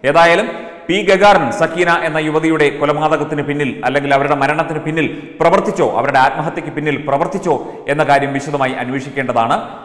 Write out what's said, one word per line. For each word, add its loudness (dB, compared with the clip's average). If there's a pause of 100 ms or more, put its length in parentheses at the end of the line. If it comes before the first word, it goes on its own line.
ഏതായാലും 4 (380)
പി 0
ഗഗാറിൻ 4
സക്കീന 0
എന്ന 0
യുവതിയുടെ 2
കൊലപാതകത്തിന് 0
പിന്നിൽ -4
അല്ലെങ്കിൽ 0
അവരുടെ 2
മരണത്തിന് -2
പിന്നിൽ -4 (100)
പ്രവർത്തിച്ചോ, 2
അവരുടെ 2
ആത്മഹത്യക്ക് 0
പിന്നിൽ -4
പ്രവർത്തിച്ചോ -2 (140)
എന്ന 0
കാര്യം 2
വിശദമായി -2
അന്വേഷിക്കേണ്ടതാണ്. -2 (160)